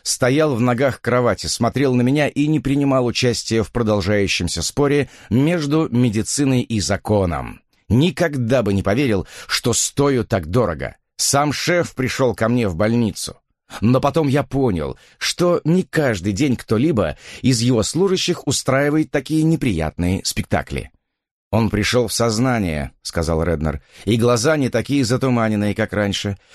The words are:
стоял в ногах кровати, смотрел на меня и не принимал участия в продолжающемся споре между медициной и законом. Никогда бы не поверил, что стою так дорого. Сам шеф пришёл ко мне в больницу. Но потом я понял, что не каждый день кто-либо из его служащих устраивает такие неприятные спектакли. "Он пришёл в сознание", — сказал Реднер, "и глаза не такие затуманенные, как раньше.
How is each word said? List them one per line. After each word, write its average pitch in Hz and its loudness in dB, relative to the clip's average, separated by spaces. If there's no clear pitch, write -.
стоял 139 0
в 110 -2
ногах 120 0
кровати, 120 0
смотрел 127 0
на 123 4
меня 139 2
и 143 0
не 156 2
принимал 135 0
участия 113 0
в - -4
продолжающемся 101 0
споре 143 0
между 151 2
медициной 123 0
и 110 -2
законом. 87 -2
Никогда 135 2
бы 101 0
не 95 2
поверил, 104 0
что - -2
стою 135 0
так 90 -4
дорого. 85 -2
Сам 143 0
шеф 170 -2
пришёл 127 0
ко 113 0
мне 120 2
в 82 -4
больницу. 110 -2
Но 123 4
потом 143 0
я 135 2
понял, 90 -2
что - 0
не 175 4
каждый 110 0
день 123 0
кто-либо 107 0
из 120 2
его 120 2
служащих 180 0
устраивает 147 0
такие 151 -2
неприятные 92 0
спектакли. - -4
"Он 110 0
пришёл 107 0
в - -6
сознание", — 107 0
сказал 82 -2
Реднер, 78 -2
"и 110 0
глаза 120 2
не 131 0
такие 131 0
затуманенные, 110 0
как 110 -2
раньше. 101 -2